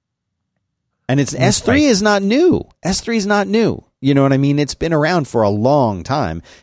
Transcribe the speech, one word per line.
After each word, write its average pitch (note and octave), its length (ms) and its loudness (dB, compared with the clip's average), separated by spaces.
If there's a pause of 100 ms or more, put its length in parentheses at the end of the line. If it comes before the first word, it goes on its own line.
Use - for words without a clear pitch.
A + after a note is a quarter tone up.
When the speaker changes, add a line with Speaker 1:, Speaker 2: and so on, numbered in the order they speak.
(1080)
Speaker 1:
And C#3 140 0
it's, C3 140 -4
Speaker 2:
Mm, - 60 -6
Speaker 1:
S F3+ 200 2
three C#4 240 2
Speaker 2:
right. C#4+ 60 4
Speaker 1:
is F#3+ 100 2
not G#3 220 0
new. C4 440 2 (160)
S - 200 -4
three A#3 160 -4
is G3 80 -4
not G3+ 200 0
new. G3+ 380 -2 (160)
You C#3 140 2
know C#3 80 4
what C#3 100 2
I C3+ 60 2
mean? C#3+ 200 0
It's D3 160 -4
been E3 200 -4
around D#3 340 0
for A#2 140 0
a G2+ 80 2
long A2 520 0
time, F2+ 380 -4 (220)